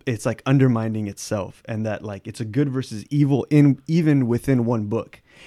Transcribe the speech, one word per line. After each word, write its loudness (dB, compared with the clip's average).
it's, -6
like, -4
undermining 2
itself, -8
and -6
that, -6
like, -12
it's -14
a -4
good -2
versus -8
evil 2
in, 6
even 2
within 0
one -2
book, -8